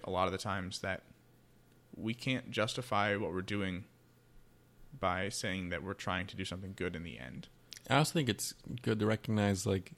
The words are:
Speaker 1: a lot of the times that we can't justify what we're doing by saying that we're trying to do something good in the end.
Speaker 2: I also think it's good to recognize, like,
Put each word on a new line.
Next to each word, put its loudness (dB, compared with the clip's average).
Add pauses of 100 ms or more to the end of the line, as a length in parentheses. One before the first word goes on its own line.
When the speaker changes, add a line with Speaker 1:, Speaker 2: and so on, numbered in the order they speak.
Speaker 1:
a -4
lot 4
of 2
the 0
times -2
that -2 (920)
we -2
can't -4
justify 2
what -2
we're -2
doing -2 (1120)
by 2
saying -2
that -2
we're -4
trying -2
to -12
do -2
something -6
good -2
in -6
the -10
end. -10 (420)
Speaker 2:
I 6
also 4
think 2
it's -2 (260)
good 2
to 4
recognize, 4
like, 2